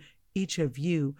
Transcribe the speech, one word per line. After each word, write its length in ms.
each 240
of 180
you. 420